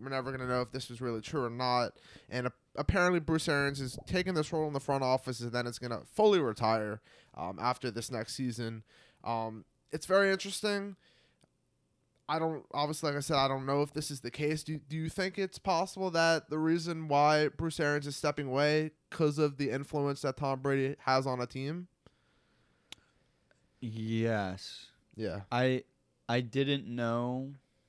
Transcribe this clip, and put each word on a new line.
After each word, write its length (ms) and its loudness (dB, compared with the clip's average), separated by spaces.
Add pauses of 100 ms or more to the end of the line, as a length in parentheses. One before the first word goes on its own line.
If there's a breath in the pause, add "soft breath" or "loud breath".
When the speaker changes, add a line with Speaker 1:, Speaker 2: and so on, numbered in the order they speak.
Speaker 1:
we're 80 -10
never 220 -4
gonna 160 -6
know 140 2
if 100 -4
this 180 -8
was 100 -12
really 220 -4
true 240 -2
or 60 -2
not. 400 2 (360 loud breath)
And 200 -2
a-, 60 -6 (220)
apparently, 440 2
Bruce 280 0
Arians 320 2
is 280 -6
taking 260 0
this 180 0
role 140 0
in 80 -4
the 60 -2
front 240 0
office, 380 0
and 100 -6
then 160 0
it's 100 -8
gonna 240 -6 (140)
fully 240 8
retire, 600 2 (340 soft breath)
um, 260 -6
after 300 0
this 180 -6
next 240 -6
season. 480 -6 (420 soft breath)
Um, 400 -4 (280)
it's 160 -8
very 240 6
interesting. 640 -4 (1300 soft breath)
I 120 0
don't, 240 -2 (100)
obviously, 380 0
like 60 -2
I 40 -2
said, 160 0
I 100 6
don't 200 -2
know 160 4
if 100 -6
this 160 -4
is 120 -8
the 100 -6
case. 320 -2
Do, 160 -6 (100)
do 80 -6
you 120 -2
think 280 -4
it's 220 -4
possible 520 0
that 380 4
the 80 -2
reason 500 0
why 420 6
Bruce 300 -4
Arians 280 0
is 80 -6
stepping 320 -2
away 440 2 (200)
'cause 260 2
of 200 2
the 120 0
influence 520 -2
that 160 -2
Tom 240 -2
Brady 400 2
has 260 2
on 140 -2
a 40 -2
team? 440 -8 (1900 loud breath)
Speaker 2:
Yes. 1080 -2 (280)
Speaker 1:
Yeah. 260 -4 (100)
Speaker 2:
I, 320 2 (460)
I 120 2
didn't 460 0
know 680 -2 (360)